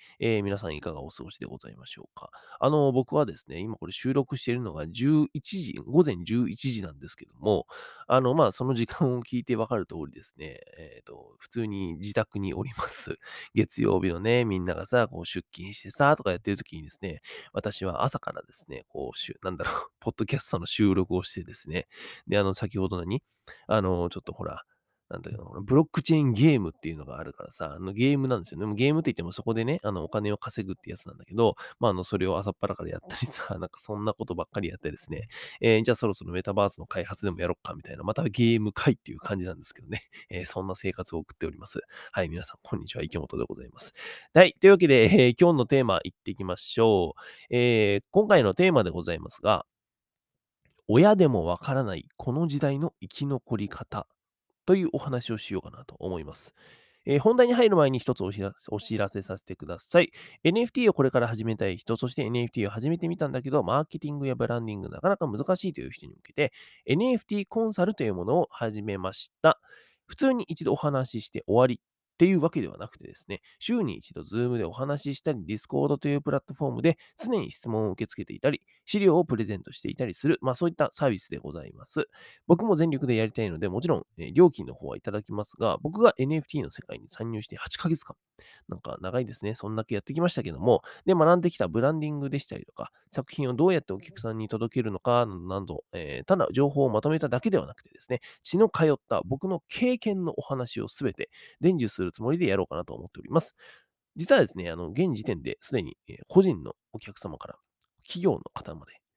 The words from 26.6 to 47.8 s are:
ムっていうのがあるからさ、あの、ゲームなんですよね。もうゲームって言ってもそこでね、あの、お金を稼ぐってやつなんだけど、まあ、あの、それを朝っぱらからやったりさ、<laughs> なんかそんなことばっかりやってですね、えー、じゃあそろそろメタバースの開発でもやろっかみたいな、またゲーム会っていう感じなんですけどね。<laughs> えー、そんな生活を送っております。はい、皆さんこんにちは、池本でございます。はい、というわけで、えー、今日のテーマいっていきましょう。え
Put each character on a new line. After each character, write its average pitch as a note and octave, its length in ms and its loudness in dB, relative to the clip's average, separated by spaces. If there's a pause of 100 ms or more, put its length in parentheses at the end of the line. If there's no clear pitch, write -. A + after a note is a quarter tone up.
ム E2+ 100 -2
っ - 20 -10
て - 160 -10
い E2 60 -6
う - 20 -14
の D2+ 80 -14
が B1 140 -12
あ D#2+ 40 -8
る C#3 120 -12
か - 100 -16
ら - 80 -16
さ、 D2+ 220 -8
あ D#2+ 40 -14
の、 F#2+ 140 -8
ゲ B2+ 220 4
ー C#3+ 40 2
ム C3+ 100 0
な B2 100 0
ん E2+ 60 -8
で - 20 -
す - 80 -16
よ D2+ 60 -8
ね。 G2+ 40 -4
も G#2 80 -4
う - 20 -4
ゲ B2+ 160 2
ー D3+ 40 2
ム E3 60 2
っ - 20 -2
て D3+ 80 0
言 - 40 0
っ - 0 -
て - 80 -6
も F2 80 -6
そ - 120 -10
こ A#2 100 -2
で A2+ 140 -2
ね、 D3+ 160 -2
あ G#2 100 -4
の、 F2 120 -4
お - 40 -6
金 G#2 240 -2
を G2+ 60 -4
稼 - 280 -8
ぐ F#2+ 60 -6
っ - 20 -6
て - 140 -20
や F2+ 80 -10
つ - 80 -16
な - 80 -18
ん - 60 -20
だ - 80 -20
け - 80 -14
ど、 A2+ 200 4 (240)
ま A#2 100 2
あ、 - 20 4
あ F#2+ 40 2
の、 F#2 80 -4
そ F#2+ 140 -4
れ F#2 100 2
を F2+ 120 0
朝 G2 140 -4
っ - 60 -4
ぱ G2+ 100 -4
ら F#2+ 60 -4
か - 80 -14
ら E2 60 -10
や - 80 -10
っ - 100 -12
た - 140 -14
り B2 60 -4
さ、 - 180 -8 (120)
<laughs> F2 40 -10
な F2 60 -8
ん - 20 -8
か - 100 -20
そ - 160 -10
ん G#2 120 -6
な G#2+ 80 -2
こ A2+ 100 -10
と F2+ 100 -6
ば E2+ 100 -6
っ - 60 -20
か G#2 100 -6
り G2+ 100 -4
や - 60 -14
っ - 20 -14
て D2+ 120 -6
で - 60 -12
す - 140 -12
ね、 A2 180 -10 (320)
え A2+ 160 4
ー、 A2 60 4
じ A#2+ 80 0
ゃ - 20 6
あ A2+ 40 2
そ - 100 -2
ろ G2 80 0
そ - 100 -14
ろ F2 80 -10
メ F#2 100 -4
タ G2+ 120 -4
バ G2+ 160 2
ー - 20 -16
ス - 60 -20
の E2+ 80 -14
開 F2+ 180 -6
発 G#2 220 -8
で G2 40 0
も E2 100 -6
や F2 60 -2
ろ F2 120 -2
っ - 40 -20
か - 120 -12
み D2+ 80 -18
た - 100 -16
い C2+ 60 -14
な、 D2+ 60 -12
ま G#2 100 -2
た D#3 100 -4
ゲ A#2 320 4
ー A2 40 2
ム G#2+ 120 -2
会 - 220 2
っ - 20 -16
て - 160 -18
い - 20 -14
う - 40 -16
感 G2 200 -6
じ F#2 60 -8
な F#2 80 -8
ん - 60 -12
で - 60 -20
す - 100 -14
け - 80 -20
ど - 60 -20
ね。 A2+ 140 -6 (140)
<laughs> - 140 -20
え F#2 120 -8
ー、 F2 40 -10
そ - 160 -6
ん F#2+ 40 -6
な F#2 80 -6
生 F#2 200 -4
活 - 200 -10
を E2+ 40 -4
送 - 160 -12
っ - 20 -20
て - 80 -10
お D#2+ 60 -4
り - 80 -14
ま - 80 -16
す。 - 160 -8 (300)
は F#2+ 100 -2
い、 D#2+ 80 -4
皆 E2+ 120 -8
さ - 120 -14
ん - 80 -20
こ - 140 -10
ん - 20 -2
に - 80 -12
ち - 100 -10
は、 A#2 60 -6
池 D#2 160 -6
本 - 180 -8
で A#1 80 -2
ご - 100 -10
ざ - 120 -16
い - 20 -18
ま - 120 -14
す。 - 120 -8 (400)
は F3+ 140 10
い、 - 120 -2
と - 80 8
い - 20 12
う - 20 12
わ G3 80 10
け F3 100 6
で、 B2+ 380 10
え - 20 8
ー、 A#2+ 100 4
今 F3 140 8
日 D3+ 60 4
の A#2+ 80 2
テ C3+ 160 4
ー - 20 4
マ F#2+ 200 2
い - 40 -6
っ - 60 -12
て - 160 -12
い F#2+ 60 -8
き G2 80 -10
ま F2+ 120 -4
し - 220 -10
ょ G2+ 400 6
う。 - 360 -12
え A2+ 460 4